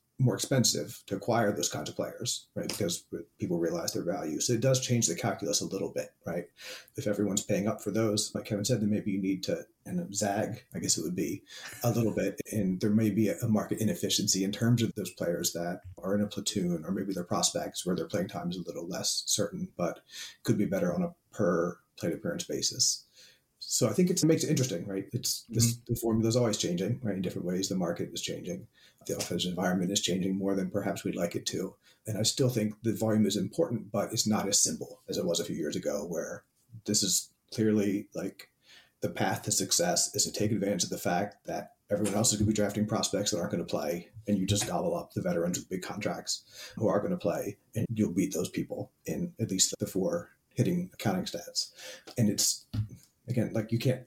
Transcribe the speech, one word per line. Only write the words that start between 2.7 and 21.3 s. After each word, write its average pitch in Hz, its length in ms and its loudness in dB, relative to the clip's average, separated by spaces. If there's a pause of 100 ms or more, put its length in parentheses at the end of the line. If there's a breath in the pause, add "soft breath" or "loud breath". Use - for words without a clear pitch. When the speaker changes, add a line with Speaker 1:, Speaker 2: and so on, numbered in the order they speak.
Speaker 1:
people 87 200 0
realize 82 340 -2
their 92 100 -2
value. 78 380 -4
So - 100 0
it 113 100 0
does 131 200 4
change 120 260 2
the 85 80 -2
calculus - 460 -2
a 90 40 -4
little 90 240 -4
bit, - 220 -6 (140)
right? 87 240 -6 (480 loud breath)
If - 100 -2
everyone's 101 360 2
paying 101 240 2
up 104 140 -2
for 101 100 -4
those, 110 440 0
like - 100 -6
Kevin 101 200 -2
said, 117 160 2
then 104 80 2
maybe 104 220 0
you 98 100 0
need 95 220 0
to, 85 220 -2 (200)
and 90 280 -4
zag, 104 600 -2
I 90 60 -6
guess 98 180 0
it 85 60 -2
would 87 120 -4
be, 87 280 -4 (400 loud breath)
a 120 80 4
little 107 200 2
bit. - 300 -2 (100)
And 95 300 0
there 107 80 4
may 107 220 4
be 101 180 4
a, - 100 -2
a 120 80 -2
market 104 320 2
inefficiency 95 640 2
in 101 80 0
terms 117 300 4
of 107 140 2
those 95 160 -4
players 87 420 -2
that 87 280 -4 (180)
are 95 160 0
in 104 60 4
a 104 60 2
platoon, 90 560 -2
or 85 80 -4
maybe 98 220 -2
they're 90 100 -4
prospects 101 600 -2
where 90 100 0
their 82 120 -2
playing 98 200 -2
time 87 220 -6
is 87 80 -4
a 87 60 -6
little 85 240 -10
less - 400 -2
certain, - 500 -2
but 85 240 -2 (420 loud breath)
could 107 140 4
be 101 80 2
better 90 280 0
on 87 100 0
a 87 100 -4 (180)